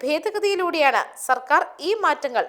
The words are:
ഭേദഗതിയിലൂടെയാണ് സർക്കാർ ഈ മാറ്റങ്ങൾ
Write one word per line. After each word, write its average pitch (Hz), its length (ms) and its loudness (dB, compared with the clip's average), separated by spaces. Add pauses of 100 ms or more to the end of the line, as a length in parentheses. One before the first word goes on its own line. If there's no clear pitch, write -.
ഭേദഗതിയിലൂടെയാണ് 339 1000 0 (240)
സർക്കാർ 262 380 2 (240)
ഈ - 20 0 (140)
മാറ്റങ്ങൾ 262 440 0